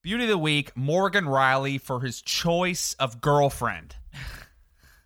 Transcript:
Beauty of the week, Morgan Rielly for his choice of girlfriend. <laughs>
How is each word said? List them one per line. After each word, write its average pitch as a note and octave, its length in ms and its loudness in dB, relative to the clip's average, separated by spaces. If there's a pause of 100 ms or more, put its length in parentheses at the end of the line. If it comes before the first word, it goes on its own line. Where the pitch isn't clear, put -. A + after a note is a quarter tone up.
Beauty A3+ 220 -4
of A3+ 40 2
the G#3 80 4
week, D3 380 0
Morgan F3+ 500 2
Rielly C3+ 560 2
for B2+ 200 -4
his B2+ 200 -6
choice F3 760 -2
of A#2+ 220 -4
girlfriend. C3+ 800 0
<laughs> - 40 -20 (1000)